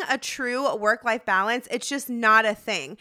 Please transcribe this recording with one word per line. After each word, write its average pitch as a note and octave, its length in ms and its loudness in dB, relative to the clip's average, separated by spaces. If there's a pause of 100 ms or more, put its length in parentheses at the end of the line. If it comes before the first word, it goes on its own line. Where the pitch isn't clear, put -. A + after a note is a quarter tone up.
a C4+ 80 0
true B3+ 600 -2
work-life A3 480 0
balance, G#3+ 440 0
it's - 200 -6
just C#4+ 200 -6
not A3 360 4
a G#3+ 100 0
thing. F3 460 -8